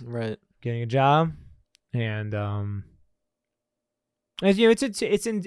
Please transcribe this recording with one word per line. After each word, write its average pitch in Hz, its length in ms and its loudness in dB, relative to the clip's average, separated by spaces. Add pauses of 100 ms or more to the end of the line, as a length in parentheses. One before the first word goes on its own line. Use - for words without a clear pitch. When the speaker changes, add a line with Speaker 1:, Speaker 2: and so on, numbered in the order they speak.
Speaker 1:
Right. 117 340 -6 (220)
Speaker 2:
getting 117 220 -4
a 120 40 -4
job, 139 480 4 (600)
and, 107 400 -4
um, 101 500 -4 (1600)
as 190 160 4
you 226 80 6
know, 226 60 8
it's, 226 100 0
it's, 240 200 -4
it's, 208 260 0
in-, 208 180 -4